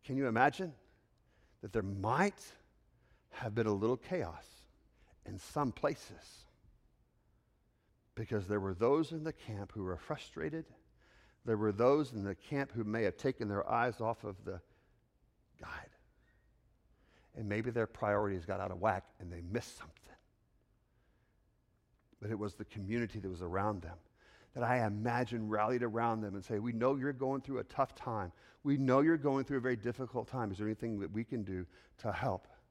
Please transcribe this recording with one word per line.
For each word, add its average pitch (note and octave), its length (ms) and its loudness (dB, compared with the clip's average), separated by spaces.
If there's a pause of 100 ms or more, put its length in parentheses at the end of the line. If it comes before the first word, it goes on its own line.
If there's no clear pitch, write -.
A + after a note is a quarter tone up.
Can C3+ 140 -4
you C#3 80 0
imagine C3+ 480 4 (880)
that G#2+ 100 -10
there A2 120 0
might A2 600 2 (840)
have G#2+ 240 -6
been A2 140 2
a G#2+ 60 4
little A2 220 2
chaos G2+ 480 -6 (840)
in G2 100 -10
some C#3 340 -4
places - 760 -6 (1700)
because G#2+ 320 -2
there G#2 120 2
were F#2+ 140 -2
those C#3 380 4
in D#3+ 120 -6
the D#3+ 80 -4
camp G2+ 420 -10
who G#2 100 -6
were F#2 120 -4
frustrated. D#3 720 -8 (800)
There A#2 100 2
were G#2+ 160 4
those B2 420 6
in G2+ 100 -4
the G2 100 -2
camp C#3 400 -4
who A2+ 100 -2
may G#2+ 200 0
have G2 120 2
taken B2+ 320 -2
their G2+ 220 0
eyes A#2 320 2
off A2+ 220 -2
of G2+ 200 -8
the F#2 160 -8 (1000)
guide. - 280 -12 (1500)
And G#2+ 100 -6
maybe A2 220 0
their A2+ 180 2
priorities G2+ 560 2
got F#2 160 -4
out F#2+ 120 -4
of F#2 100 -6
whack F#2+ 240 2 (140)
and F2 120 -10
they E2+ 100 -10
missed G2 360 -6
something. - 180 -18 (2250)
But G#2 120 -4
it G#2+ 80 -2
was G2+ 160 -4
the G#2+ 100 -8
community A2 540 -2
that F#2+ 100 -4
was F2+ 140 -6
around F#2+ 400 0
them E2 140 -12 (560)
that B2+ 100 -2
I A#2+ 220 4
imagine A2+ 600 0
rallied G#2+ 340 2
around A#2 380 2
them G2+ 160 -4
and G2 80 -6
say, G#2+ 160 -2
"We A#2+ 140 -2
know B2+ 240 4
you're C3+ 160 -2
going C3+ 260 -2
through C3 200 -6
a A#2 40 -6
tough - 320 -2
time. G#2 380 -4 (300)
We C#3+ 120 4
know C3+ 240 6
you're D#3+ 160 6
going C3+ 300 2
through C#3 140 0
a - 20 -2
very B2 160 0
difficult A#2+ 500 -4
time. A#2 240 -2
Is F#2 60 -6
there G#2+ 100 -2
anything A2 320 -2
that F#2+ 100 -4
we G#2+ 140 -4
can A#2 200 -4
do F#2 220 -4 (340)
to - 120 -2
help?" - 380 -2 (220)